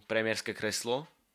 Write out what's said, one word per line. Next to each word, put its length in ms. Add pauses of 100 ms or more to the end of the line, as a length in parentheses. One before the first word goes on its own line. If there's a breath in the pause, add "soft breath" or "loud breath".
premiérske 480
kreslo, 520 (300)